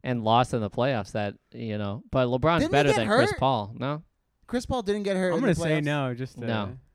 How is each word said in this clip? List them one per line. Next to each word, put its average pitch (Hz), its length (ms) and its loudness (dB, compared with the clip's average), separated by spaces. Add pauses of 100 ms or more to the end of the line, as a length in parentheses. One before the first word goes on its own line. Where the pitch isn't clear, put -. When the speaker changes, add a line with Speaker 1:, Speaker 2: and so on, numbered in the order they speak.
Speaker 1:
and 123 180 -2
lost 117 300 4
in 120 80 0
the 104 80 -2
playoffs 120 420 -2
that, 104 220 -4 (180)
you 113 260 -6
know, 101 340 -6
but 127 160 2
LeBron's 147 340 2
Speaker 2:
Didn't 285 100 0
he - 0 -
Speaker 1:
better 143 180 4
Speaker 2:
get 127 80 4
Speaker 1:
than 110 120 0
Chris 226 220 4
Speaker 2:
hurt? 349 80 -4
Speaker 1:
Paul, 113 380 0
no? 147 260 -6 (440)
Speaker 2:
Chris 240 180 -4
Paul 247 180 -4
didn't 202 200 -2
get 196 140 0
hurt 185 140 2
Speaker 3:
I'm 165 40 2
Speaker 2:
in - 60 0
Speaker 3:
gonna 220 140 4
Speaker 2:
the 160 40 0
Speaker 3:
say 156 220 0
Speaker 2:
playoffs? - 20 -2
Speaker 3:
no, 143 300 -2
just 127 260 -10
to, 117 60 -8
Speaker 1:
No. 113 320 -4 (180)